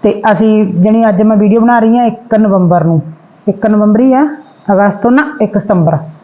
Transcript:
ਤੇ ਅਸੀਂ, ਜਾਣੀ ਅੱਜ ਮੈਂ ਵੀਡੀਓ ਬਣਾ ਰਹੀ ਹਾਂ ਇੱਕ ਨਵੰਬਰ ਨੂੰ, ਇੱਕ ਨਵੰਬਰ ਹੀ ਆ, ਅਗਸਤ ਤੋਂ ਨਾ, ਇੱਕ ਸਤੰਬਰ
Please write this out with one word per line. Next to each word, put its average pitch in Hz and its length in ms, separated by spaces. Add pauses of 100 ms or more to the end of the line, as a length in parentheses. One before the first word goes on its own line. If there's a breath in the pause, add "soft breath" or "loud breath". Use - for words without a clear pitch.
ਤੇ 208 180 (100)
ਅਸੀਂ, 208 420
ਜਾਣੀ 214 360
ਅੱਜ 196 120
ਮੈਂ 214 160
ਵੀਡੀਓ 208 220
ਬਣਾ 233 200
ਰਹੀ 226 180
ਹਾਂ 247 80
ਇੱਕ 226 340
ਨਵੰਬਰ 180 440
ਨੂੰ, 160 180 (460)
ਇੱਕ 202 180
ਨਵੰਬਰ 214 340
ਹੀ 262 140
ਆ, 277 140 (460)
ਅਗਸਤ 202 280
ਤੋਂ 240 100
ਨਾ, 294 300
ਇੱਕ - 160
ਸਤੰਬਰ 170 400 (260)